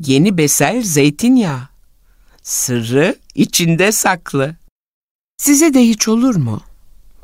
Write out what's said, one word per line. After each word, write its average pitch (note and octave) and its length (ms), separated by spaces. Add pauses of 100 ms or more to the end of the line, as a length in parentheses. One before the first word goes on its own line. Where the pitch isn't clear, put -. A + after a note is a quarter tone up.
yeni D#3 320
Besel D#3 440
zeytinyağı. D3+ 880 (720)
Sırrı B2+ 720 (200)
içinde E3+ 560
saklı. E3 640 (800)
Size C#4+ 360
de C4 80
hiç A3+ 260
olur A#3 280
mu? A#2 260 (640)